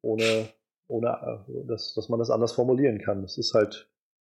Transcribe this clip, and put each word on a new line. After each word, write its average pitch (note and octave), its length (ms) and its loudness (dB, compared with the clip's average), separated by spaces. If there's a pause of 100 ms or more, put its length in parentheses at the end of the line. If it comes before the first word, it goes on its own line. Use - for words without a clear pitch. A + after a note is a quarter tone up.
ohne, A2 460 2 (400)
ohne, A2+ 600 -4
äh, B2 180 -10
dass, A#2 280 -6
dass A2+ 140 -4
man A#2 100 0
das A#2 120 0
anders A2+ 220 2
formulieren B2+ 480 4
kann. G2 240 -2
Es - 140 -10
ist - 160 -2
halt, G#2+ 340 2 (340)